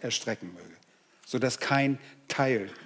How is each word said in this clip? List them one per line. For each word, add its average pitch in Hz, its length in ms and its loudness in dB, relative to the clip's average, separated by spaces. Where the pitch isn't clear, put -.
erstrecken 107 500 -4
möge, - 240 -18
sodass 127 340 0
kein 139 400 2
Teil 123 420 2